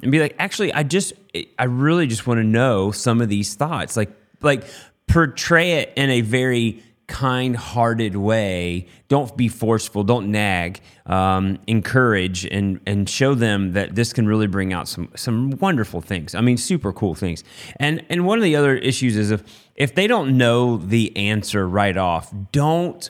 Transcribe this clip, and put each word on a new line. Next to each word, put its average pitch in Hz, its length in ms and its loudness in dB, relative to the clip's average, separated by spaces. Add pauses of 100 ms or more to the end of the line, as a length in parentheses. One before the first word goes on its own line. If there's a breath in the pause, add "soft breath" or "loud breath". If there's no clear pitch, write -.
and 127 120 0
be 156 60 4
like, 147 200 0
"Actually, 190 340 -2
I 151 100 0
just, 160 280 -2 (480)
I 123 60 0
really 143 420 2
just 113 180 -4
wanna 117 200 2
know 110 460 2
some 113 300 0
of 113 60 2
these 101 260 -2
thoughts." 143 440 -6
Like, 104 120 0 (320)
like, 135 220 0 (440 loud breath)
portray 165 680 2
it 147 240 -2
in 135 120 4
a 123 120 4
very 120 600 0 (500 loud breath)
kind-hearted 117 840 0
way. 95 720 -2 (200 soft breath)
Don't 139 300 0
be 123 100 2
forceful. 110 560 -2
Don't 104 280 0
nag. 95 480 -2 (260 soft breath)
Um, 95 600 0
encourage 104 800 0
and, 98 400 -2
and 101 240 -2
show 139 240 0
them 101 400 0
that 95 220 -4
this 117 180 0
can 110 140 0
really 107 200 2
bring 95 260 -2
out 85 140 -6
some, - 280 -8
some 123 360 -2
wonderful 131 500 -2
things. 85 340 -8
I 101 60 -4
mean, 123 160 4
super 123 340 -2
cool 87 240 -2
things. 85 280 -6 (340 loud breath)
And, 151 320 -2
and 175 160 -2
one 214 120 2
of 226 60 2
the 156 120 2
other 143 200 4
issues 123 400 0
is 107 160 0
if, 104 120 -2 (320 soft breath)
if - 200 -2
they 196 120 2
don't 147 300 2
know 120 400 4
the 101 380 0
answer 101 520 0
right 98 280 2
off, 87 380 -2 (180)
don't 160 580 -2